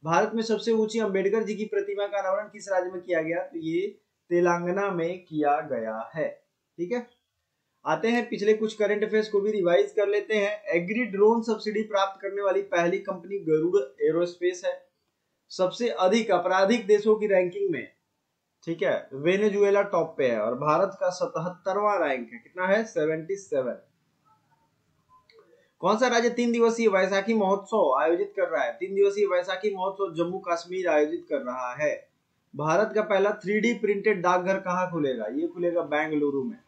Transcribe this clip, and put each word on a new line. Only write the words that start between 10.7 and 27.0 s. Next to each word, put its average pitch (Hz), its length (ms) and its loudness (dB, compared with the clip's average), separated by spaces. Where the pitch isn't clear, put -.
ड्रोन 214 360 4
सब्सिडी 214 400 -2
प्राप्त 196 400 -2
करने 196 200 -6
वाली 196 200 2
पहली 175 380 0
कंपनी - 400 -8
गरुड़ 165 640 0
एरोस्पेस 175 640 0
है। 180 200 -6
सबसे 185 400 -2
अधिक 202 420 2
आपराधिक 190 560 2
देशों 214 280 6
की 208 120 -2
रैंकिंग 190 440 2
में, 123 200 -6
ठीक 165 180 -4
है, 151 300 -2
वेनेजुएला 202 680 2
टॉप - 360 -2
पे 135 100 2
है 117 120 0
और 117 160 -2
भारत 156 440 0
का 185 100 0
सतहत्तरवां 180 1000 -2
रैंक 120 240 -4
है। 117 60 -16
कितना - 280 -6
है? 208 160 2
सेवेंटी 160 520 -2
सेवन। 131 420 -4
कौन 202 180 2
सा 247 100 2
राज्य 240 220 2
तीन 240 220 0
दिवसीय 233 360 4
वैशाखी 196 460 2